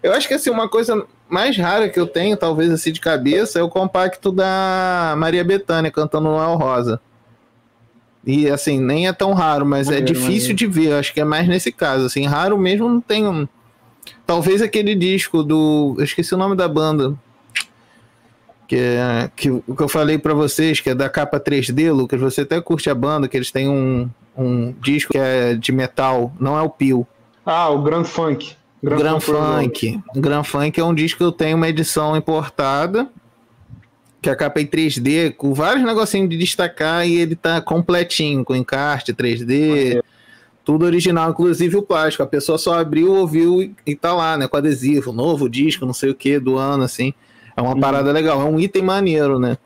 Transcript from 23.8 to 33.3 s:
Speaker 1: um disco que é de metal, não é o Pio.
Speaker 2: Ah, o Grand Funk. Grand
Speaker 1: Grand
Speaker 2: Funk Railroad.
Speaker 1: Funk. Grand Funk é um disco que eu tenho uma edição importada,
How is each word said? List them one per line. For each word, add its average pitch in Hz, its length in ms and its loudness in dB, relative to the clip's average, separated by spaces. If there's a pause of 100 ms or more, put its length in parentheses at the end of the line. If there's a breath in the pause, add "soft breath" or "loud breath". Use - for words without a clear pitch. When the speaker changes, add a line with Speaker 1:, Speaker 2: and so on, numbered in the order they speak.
Speaker 1:
um 123 360 -2 (100)
disco 147 300 0
que 139 60 0
é 127 360 2
de 113 180 -2
metal, 131 680 0
não 139 200 -2
é 156 40 0
o 160 80 -2
Pio. 131 360 0 (380)
Speaker 2:
Ah, 170 260 0
o 143 120 0
Grand 160 220 0
Funk. 160 500 -4 (280)
Grand 143 160 0
Speaker 1:
Grand 156 220 2
Speaker 2:
Funk 151 180 0
Railroad. 151 420 -2
Speaker 1:
Funk. 110 220 -4 (180)
Grand 139 240 0
Funk 147 360 -2
é 165 40 2
um 170 100 2
disco 160 240 -2
que 180 60 2
eu 165 80 2
tenho 160 240 0
uma 165 120 2
edição 156 480 0
importada, 156 880 -2 (1120)